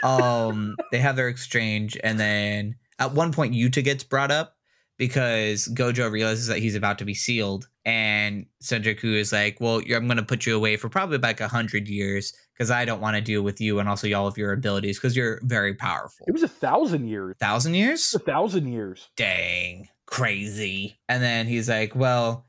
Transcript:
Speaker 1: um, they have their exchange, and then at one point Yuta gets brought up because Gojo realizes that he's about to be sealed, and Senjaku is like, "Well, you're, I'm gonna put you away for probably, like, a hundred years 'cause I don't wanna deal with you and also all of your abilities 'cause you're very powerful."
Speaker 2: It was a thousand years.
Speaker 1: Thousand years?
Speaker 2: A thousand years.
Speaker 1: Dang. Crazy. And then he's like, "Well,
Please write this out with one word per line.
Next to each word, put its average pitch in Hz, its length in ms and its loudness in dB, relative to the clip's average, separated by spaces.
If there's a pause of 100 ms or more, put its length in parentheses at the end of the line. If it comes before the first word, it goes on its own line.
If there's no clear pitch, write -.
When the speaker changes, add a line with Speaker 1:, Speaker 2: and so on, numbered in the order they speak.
Speaker 1:
um, 117 720 2 (160)
they 120 80 0
have 135 160 4
their 127 140 0
exchange, 107 720 -2
and 110 160 0
then 104 560 0 (240)
at 135 140 0
one 160 200 2
point 123 220 2
Yuta 123 300 2
gets 139 180 0
brought 139 300 0
up 156 240 -2 (400)
because 113 720 0
Gojo 120 420 0
realizes 110 380 0
that 113 100 0
he's 110 160 0
about 101 240 0
to 98 60 -8
be 101 100 -4
sealed, 101 540 -2 (160)
and 104 600 0 (140)
Senjaku 110 540 0
is 104 180 0
like, 104 280 2
"Well, 113 200 2
you're, 117 160 0
I'm 117 120 0
gonna 117 160 2
put 117 200 -2
you 113 120 2
away 107 200 2
for 113 120 -6
probably, 170 300 0
like, 117 220 0
a 107 60 -2
hundred 107 400 -2
years 101 460 -4 (260)
'cause 120 140 0
I 123 120 2
don't 113 160 -2
wanna 107 200 0
deal 107 220 0
with 101 180 -2
you 107 180 2
and 101 100 0
also 101 240 -2
all 101 140 2
of 98 100 -4
your 104 160 -2
abilities 101 460 -2
'cause 123 180 0
you're 117 280 -2
very 104 300 0
powerful." - 520 -6
Speaker 2:
It 196 60 2
was 320 100 -2
a 330 60 4
thousand 156 580 2
years. 98 320 -6
Speaker 1:
Thousand 120 360 2
years? 254 400 2
Speaker 2:
A 196 40 0
thousand 160 540 0
years. 104 440 -6
Speaker 1:
Dang. 90 720 -2 (180)
Crazy. 104 920 -4 (100)
And 127 140 0
then 117 240 0
he's 120 220 -2
like, 110 260 0
"Well, 123 540 2